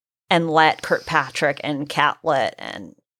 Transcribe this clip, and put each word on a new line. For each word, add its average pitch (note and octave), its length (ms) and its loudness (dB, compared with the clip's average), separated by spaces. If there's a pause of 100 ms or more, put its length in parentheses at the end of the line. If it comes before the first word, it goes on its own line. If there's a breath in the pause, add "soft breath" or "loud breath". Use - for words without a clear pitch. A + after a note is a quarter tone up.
(300)
and E3+ 200 2
let D#3 320 4
Kirkpatrick D3 800 -2
and C#3+ 260 -6
Catlett D3 680 0
and - 360 -14 (260)